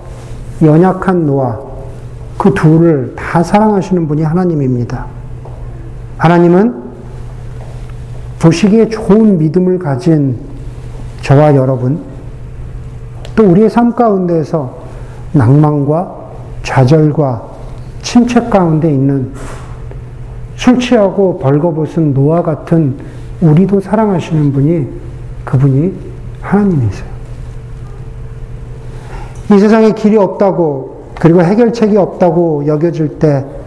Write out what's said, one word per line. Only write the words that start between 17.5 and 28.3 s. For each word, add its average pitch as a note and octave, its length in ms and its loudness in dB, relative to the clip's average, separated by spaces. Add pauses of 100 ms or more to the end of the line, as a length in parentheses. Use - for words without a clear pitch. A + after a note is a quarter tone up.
침체 A#3+ 400 2
가운데 E3+ 500 2
있는 C3+ 420 0 (1200)
술 B3 220 4
취하고 G3 600 2
벌거벗은 D3+ 760 0
노아 D3+ 280 2
같은 D#3+ 540 0 (460)
우리도 F#3 380 4
사랑하시는 E3+ 720 0
분이, C#3+ 360 0 (560)
그분이 C#3+ 500 2 (460)
하나님이세요. E3+ 720 0 (2500)